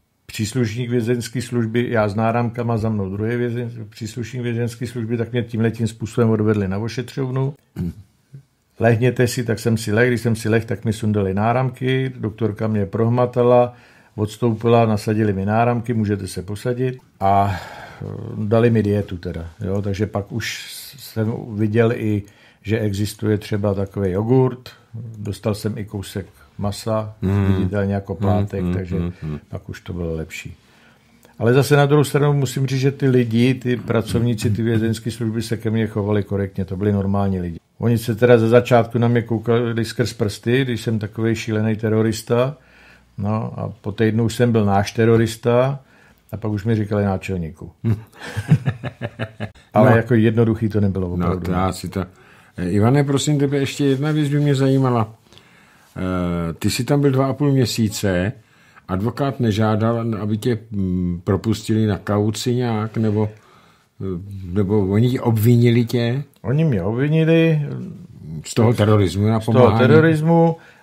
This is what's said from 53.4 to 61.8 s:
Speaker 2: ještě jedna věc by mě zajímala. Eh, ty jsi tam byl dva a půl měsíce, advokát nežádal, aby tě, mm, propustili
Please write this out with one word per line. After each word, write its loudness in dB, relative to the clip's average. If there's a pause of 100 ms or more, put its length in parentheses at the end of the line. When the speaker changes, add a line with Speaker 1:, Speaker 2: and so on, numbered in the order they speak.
Speaker 2:
ještě -2
jedna 0
věc 0
by 0
mě 2
zajímala. 2 (840)
Eh, -2
ty -4
jsi -2
tam 0
byl 4
dva 0
a -4
půl 0
měsíce, 0 (560)
advokát -4
nežádal, 0 (160)
aby -2
tě, -2 (120)
mm, -2
propustili 0